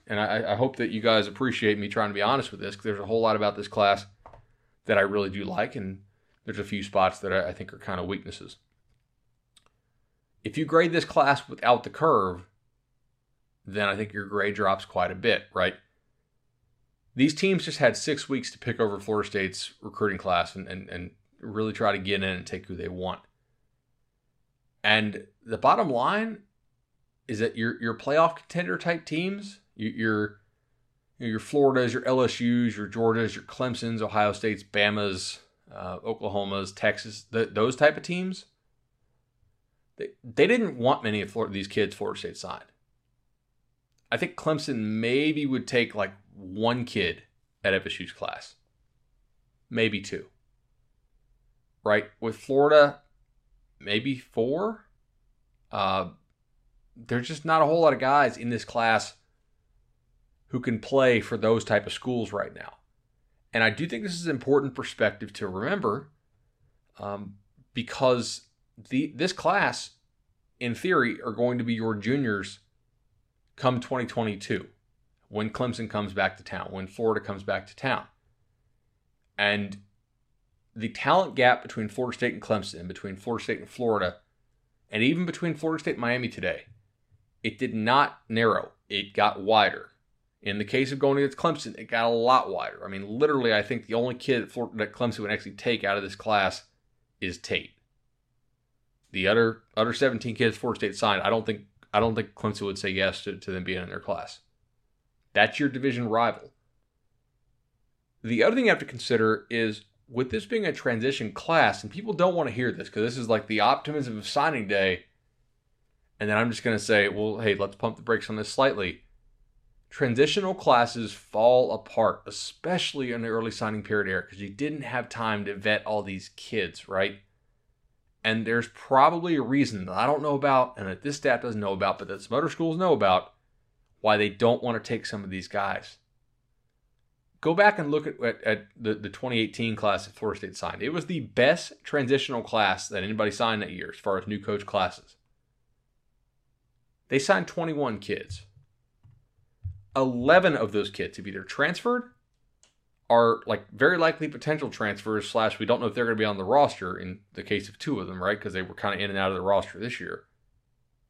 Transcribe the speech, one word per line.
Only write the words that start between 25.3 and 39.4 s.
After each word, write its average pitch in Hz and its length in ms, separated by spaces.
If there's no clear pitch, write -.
the 113 120
bottom 175 320
line 190 500
is 107 140
that 113 160
your, 113 260
your 113 160
playoff 165 380
contender 175 420
type 170 280
teams, 196 560
your, 110 160
your, 107 480
your 110 200
Floridas, 131 540
your 127 120
L 127 160
S 120 200
Us, - 0
your 117 480
Georgias, 113 460
your - 100
Clemsons, 117 560
Ohio 104 320
States, 107 280
Bamas, 104 760
uh, 90 260
Oklahomas, 98 760
Texas, 107 560
th-, 113 220
those 113 240
type 151 180
of - 80
teams, 185 420